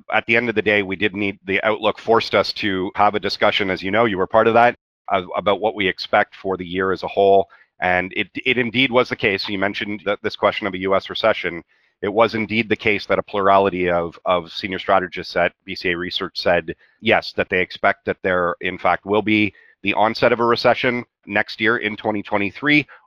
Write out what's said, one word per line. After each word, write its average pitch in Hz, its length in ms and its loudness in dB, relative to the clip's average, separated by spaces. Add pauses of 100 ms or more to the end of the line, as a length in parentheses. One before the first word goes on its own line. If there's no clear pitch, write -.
(120)
at 110 140 0
the 117 100 2
end 117 120 0
of 107 80 -4
the 107 40 2
day, 104 220 2
we 95 140 -6
did 98 180 -2
need, 101 300 -4
the 95 180 -2
outlook 104 380 -2
forced - 340 2
us 98 200 2
to 95 420 -4
have 104 180 4
a 104 60 -4
discussion, 101 500 0
as 87 100 -4
you 95 120 -6
know, 110 120 2
you 101 140 -2
were 92 80 0
part 113 220 4
of 110 60 4
that, 117 220 6 (360)
uh, 95 100 2 (140)
about 98 240 0
what 87 160 -2
we 101 100 0
expect - 480 0
for 95 220 -6
the 90 100 -8
year 95 240 -2
as 92 140 -4
a 87 40 -6
whole. 98 400 4 (320)
And 90 360 0
it, 101 120 -4 (160)
it 123 140 2
indeed 123 320 0
was 123 180 2
the 127 60 -6
case. 98 340 -2
You 101 120 -4
mentioned 101 440 -4
that 101 180 -2
this 107 120 -6
question 104 320 0
of 92 80 -4
a 92 40 -8
U 95 180 0
S 92 120 -4
recession. 92 540 -2 (400)
It 98 100 -2
was 107 220 2
indeed 110 340 -2
the 104 80 0
case 104 300 -2
that 95 120 0
a 90 40 -2
plurality 98 640 2
of, 85 380 -2
of 87 260 -2
senior 95 260 -6
strategists 92 580 -2
at 87 180 2 (100)
B 95 100 -12
C 90 180 -2
A 85 40 -2
Research 90 420 -8
said, 85 360 0 (260)
yes, 107 320 0
that - 160 -2
they 92 140 0
expect - 420 -2
that 98 160 -4
there, 90 400 0
in 92 160 -6
fact, 90 300 -2
will 104 160 2
be 107 320 0 (280)
the 98 120 -2
onset 113 380 2
of 113 80 0
a 117 40 2
recession 120 600 2 (200)
next 101 360 -4
year 113 180 2
in 107 180 -4
twenty 107 260 -4
twenty-three, 135 640 0 (200)